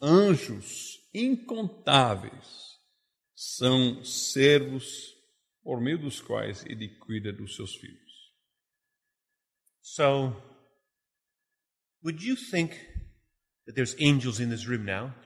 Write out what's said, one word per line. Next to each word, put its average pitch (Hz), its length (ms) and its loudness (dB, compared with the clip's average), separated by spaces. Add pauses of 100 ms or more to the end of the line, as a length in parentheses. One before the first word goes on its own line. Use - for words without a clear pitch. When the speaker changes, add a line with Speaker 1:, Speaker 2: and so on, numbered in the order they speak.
Speaker 1:
anjos 156 960 4 (140)
incontáveis 180 1600 0 (600)
são 127 680 0
servos 135 1080 2 (500)
por 127 160 -4
meio 143 180 0
dos 143 240 -8
quais 107 440 -6
ele 110 240 -10
cuida 107 420 -8
dos 98 240 -12
seus 98 200 -12
filhos. - 580 -20 (1500)
Speaker 2:
So, 139 540 0 (1700)
would 165 200 -6
you 254 120 -2
think 170 400 -2 (920)
that 113 100 -14
there's 123 240 0
angels 127 400 2
in 120 100 -2
this 113 180 -6
room 120 160 -4
now? 101 300 -6 (120)